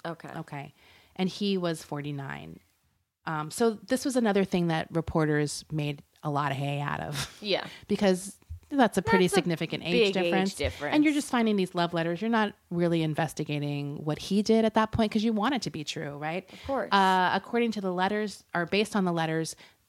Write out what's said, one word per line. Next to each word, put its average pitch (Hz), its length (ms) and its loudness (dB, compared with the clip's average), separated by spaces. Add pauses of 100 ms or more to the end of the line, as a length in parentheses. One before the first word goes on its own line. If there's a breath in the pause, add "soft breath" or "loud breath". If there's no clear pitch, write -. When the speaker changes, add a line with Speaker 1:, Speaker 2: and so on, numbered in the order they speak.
Speaker 1:
Okay. 160 320 -10
Speaker 2:
Okay. 151 380 -12 (420 soft breath)
And 185 120 0
he 196 280 0
was 170 280 -2
forty-nine. 143 760 -10 (680)
Um, 156 240 -4
so 233 200 2
this 247 340 -2
was 262 120 -2
another 202 280 4
thing 175 240 2
that 160 220 0
reporters 151 840 0
made 147 300 -4 (200)
a 156 80 -4
lot 143 200 0
of 135 80 -2
hay 143 220 -4
out 143 200 -4
of. 147 400 -8
Speaker 1:
Yeah. 196 240 -2 (120)
Speaker 2:
<laughs> - 120 -18
Because 196 480 2 (340)
that's 277 280 4
a - 40 2
pretty 453 240 6
Speaker 1:
That's - 80 0
a - 20 0
Speaker 2:
significant 165 480 0
age 165 80 -2
Speaker 1:
big 220 160 6
age 190 60 0
Speaker 2:
difference. 190 400 0
Speaker 1:
difference. 143 400 -4
Speaker 2:
And 302 100 4
you're 302 100 4
just 285 160 -2
finding 226 260 2
these 185 200 0
love 170 180 0
letters. 170 260 0
You're 226 100 -2
not 220 240 2 (160)
really 170 320 2
investigating 147 1000 -2
what 151 140 -2
he 202 240 0
did 220 220 4
at 220 100 0
that 220 160 2
point 220 220 0
'cause 214 100 0
you 226 100 2
want 214 220 0
it 214 80 -4
to 160 80 -6
be 156 140 -8
true, 147 320 -8
right? 160 360 -8
Speaker 1:
Of - 140 -18
course. 262 260 -2
Speaker 2:
Uh, 185 420 6
according 233 380 0
to 214 80 -8
the 190 120 -2
letters, 202 500 -2 (120)
or 175 120 0
based 214 300 0
on 190 80 2
the 175 80 2
letters, 160 420 -2 (340 loud breath)